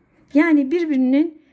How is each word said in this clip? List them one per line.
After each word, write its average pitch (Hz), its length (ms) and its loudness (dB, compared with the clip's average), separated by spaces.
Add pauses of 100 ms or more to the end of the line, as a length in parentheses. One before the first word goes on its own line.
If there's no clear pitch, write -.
(340)
Yani 285 380 2
birbirinin 302 720 -2 (120)